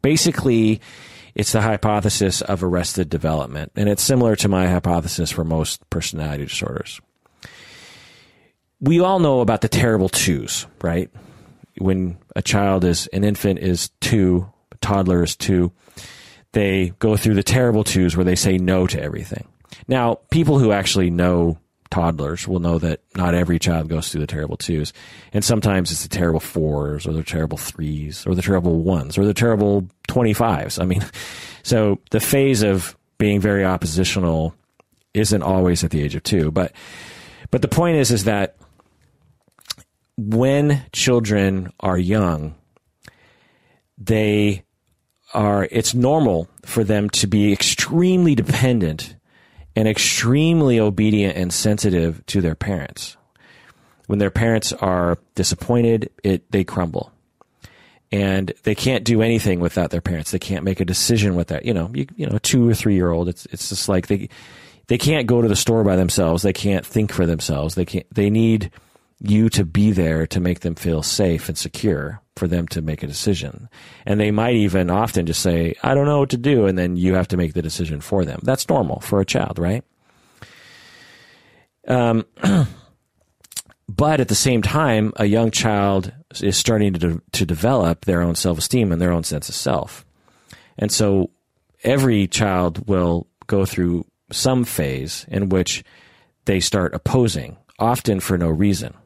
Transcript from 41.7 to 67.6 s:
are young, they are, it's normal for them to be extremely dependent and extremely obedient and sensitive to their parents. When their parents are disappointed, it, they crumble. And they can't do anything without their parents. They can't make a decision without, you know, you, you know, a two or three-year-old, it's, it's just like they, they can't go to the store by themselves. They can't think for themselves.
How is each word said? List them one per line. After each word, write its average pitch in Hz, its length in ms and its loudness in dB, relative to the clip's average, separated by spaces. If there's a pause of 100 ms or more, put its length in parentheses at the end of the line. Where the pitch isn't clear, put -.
are 92 200 0
young, 87 580 0 (1400)
they 104 680 0 (680)
are, 101 380 2
it's - 240 -2
normal 123 540 2 (160)
for - 180 -2
them 104 280 0
to - 180 -2
be 104 240 4
extremely 175 840 2
dependent 117 800 0 (600)
and 107 120 2
extremely 139 880 2
obedient 104 580 2
and 87 160 -2
sensitive 90 760 0
to 98 140 0
their 82 140 0
parents. - 600 -8 (880)
When 104 120 0
their 101 120 2
parents 113 420 0
are 87 460 0 (160)
disappointed, 117 760 0 (120)
it, 95 300 -2
they 98 120 2
crumble. - 480 -4 (1000)
And 98 400 0 (100)
they 107 120 0
can't 131 280 -2
do 113 200 2
anything 107 380 2
without 87 300 0
their 85 100 -2
parents. 80 300 -6
They 95 80 -4
can't 87 260 -6
make 95 140 -2
a 95 60 0
decision 101 500 0
without, 85 300 -4
you 117 100 -2
know, 87 180 -2
you, 135 220 -4
you 147 120 -6
know, 104 100 -2
a - 40 0
two 120 280 2
or 113 60 4
three-year-old, 90 540 2
it's, - 180 -10
it's - 240 -10
just - 180 -6
like 90 180 0
they, - 220 -2 (580)
they 123 120 0
can't 143 280 0
go 120 160 4
to 113 60 2
the 104 80 2
store 113 260 2
by 98 140 4
themselves. 85 460 2
They 98 100 2
can't 98 340 -2
think 107 260 -2
for 90 140 0
themselves. 78 480 -4